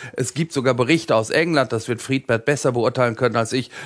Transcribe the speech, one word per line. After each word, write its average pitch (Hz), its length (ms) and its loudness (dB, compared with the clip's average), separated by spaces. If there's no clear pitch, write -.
Es 120 200 -4
gibt 160 180 -2
sogar 127 220 0
Berichte 127 400 2
aus 110 160 2
England, 151 400 2
das 113 160 -4
wird 117 160 -4
Friedbert 131 420 -2
besser 143 280 2
beurteilen 120 420 2
können 117 220 0
als 113 160 0
ich, 127 180 -2